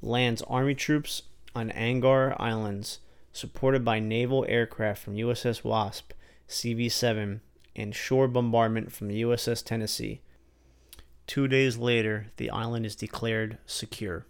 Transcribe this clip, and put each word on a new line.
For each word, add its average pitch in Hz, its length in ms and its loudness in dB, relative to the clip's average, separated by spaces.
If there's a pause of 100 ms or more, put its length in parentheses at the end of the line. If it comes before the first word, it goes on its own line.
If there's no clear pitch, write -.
lands 117 480 2
Army 131 260 2
troops 151 500 0 (300)
on 117 180 -2
Angar 131 680 4
Islands, 107 600 -2 (340)
supported 131 500 0
by 110 160 2
naval 120 480 2
aircraft 110 540 0
from 101 140 -6
U 117 140 0
S 120 140 -2
S 120 180 0
Wasp, 110 500 -2 (340)
C - 260 -4
V 117 160 0
seven, 107 540 0 (340)
and 107 180 -6
shore 131 340 2
bombardment 117 640 2
from - 180 -8
the 101 80 -4
U 117 140 2
S 120 160 2
S 117 140 0
Tennessee. 110 640 -4 (1040)
Two 139 200 0
days 131 300 4
later, 110 520 0 (100)
the 117 100 -4
island 113 380 -4
is 104 100 -8
declared 110 720 -4
secure. - 640 -8